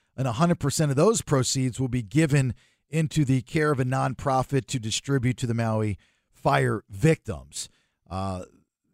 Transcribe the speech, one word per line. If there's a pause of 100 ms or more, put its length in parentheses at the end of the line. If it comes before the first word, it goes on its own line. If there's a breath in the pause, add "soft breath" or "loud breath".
(180 soft breath)
and
a
hundred
percent
of
those
proceeds
will
be
given (360 soft breath)
into
the
care
of
a
nonprofit
to
distribute
to
the
Maui (360)
fire
victims. (400)
Uh, (500)